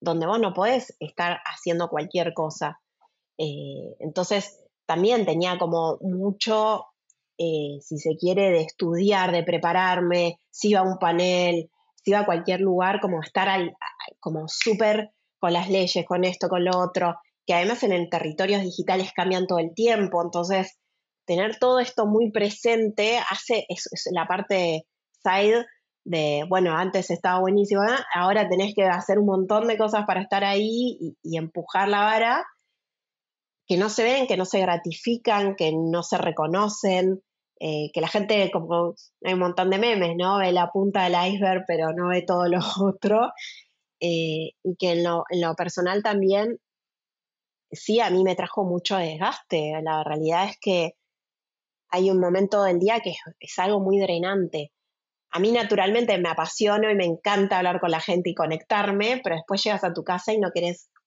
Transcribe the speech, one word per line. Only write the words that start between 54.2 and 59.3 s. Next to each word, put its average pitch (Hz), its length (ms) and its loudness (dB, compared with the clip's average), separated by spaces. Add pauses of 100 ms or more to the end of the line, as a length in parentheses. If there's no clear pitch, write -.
A 170 40 -2
mí 214 120 2
naturalmente 214 680 2
me 175 100 0
apasiono 208 640 2
y 208 40 2
me 190 100 2
encanta 196 520 0
hablar 180 220 0
con 175 100 0
la 160 100 0
gente 180 300 -2
y 170 60 -4
conectarme, 202 880 0
pero 170 120 -2